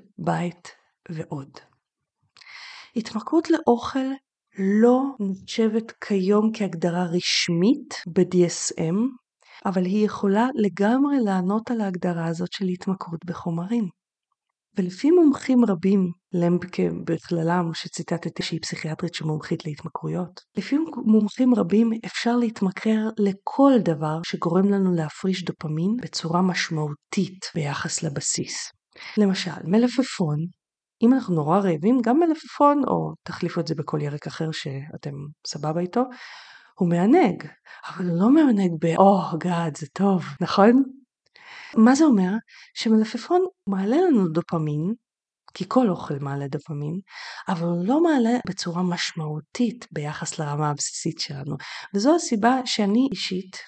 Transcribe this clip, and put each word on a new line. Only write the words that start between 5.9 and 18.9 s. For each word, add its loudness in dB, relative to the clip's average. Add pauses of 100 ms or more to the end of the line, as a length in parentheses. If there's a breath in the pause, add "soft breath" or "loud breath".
כיום 0
כהגדרה -2
רשמית 0 (200)
ב-D 2
S 0
M, -2 (680 loud breath)
אבל 0
היא 2
יכולה 2
לגמרי 2
לענות 0
על -2
ההגדרה -2
הזאת -4
של -6
התמכרות -6
בחומרים. -4 (880)
ולפי 0
מומחים 4
רבים, 2 (220)
למבקה 0 (220)
בכללם, -2
שציטטתי, -8
שהיא -6
פסיכיאטרית -8